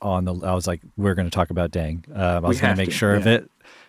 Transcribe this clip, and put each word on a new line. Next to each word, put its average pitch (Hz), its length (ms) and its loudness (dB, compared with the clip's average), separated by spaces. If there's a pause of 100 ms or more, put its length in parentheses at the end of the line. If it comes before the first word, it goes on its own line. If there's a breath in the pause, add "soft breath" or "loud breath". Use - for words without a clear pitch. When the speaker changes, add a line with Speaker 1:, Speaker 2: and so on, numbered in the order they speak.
Speaker 1:
on 92 220 0
the, 90 100 -2
I 90 200 -4
was 90 120 -2
like, 87 140 -2 (160)
"We're 101 180 2
gonna 87 160 -2
talk 90 200 0
about 85 200 -2
Dang." 82 420 -4
Um, 101 80 -8
I 87 200 2
Speaker 2:
We 85 80 0
Speaker 1:
was 90 120 0
gonna 131 100 2
Speaker 2:
have 95 80 0
Speaker 1:
make 95 100 0
Speaker 2:
to, 85 60 -4
Speaker 1:
sure 101 200 2
of 101 100 2
Speaker 2:
yeah. 110 100 6
Speaker 1:
it - 160 -2 (380 soft breath)